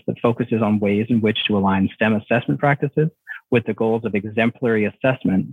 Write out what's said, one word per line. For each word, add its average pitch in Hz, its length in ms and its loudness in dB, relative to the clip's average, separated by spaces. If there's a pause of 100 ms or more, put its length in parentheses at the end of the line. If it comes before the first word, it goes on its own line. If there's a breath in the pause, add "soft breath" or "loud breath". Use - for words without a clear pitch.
that 120 140 -6
focuses 117 420 0
on 104 160 2
ways 104 300 0
in 117 120 2
which 107 280 0
to 104 100 2
align 95 340 2
stem 110 220 0
assessment 117 460 -2
practices 147 480 0 (420 loud breath)
with 120 160 2
the 110 80 -4
goals 113 300 -2
of 104 100 -6
exemplary 110 720 0
assessment 98 680 0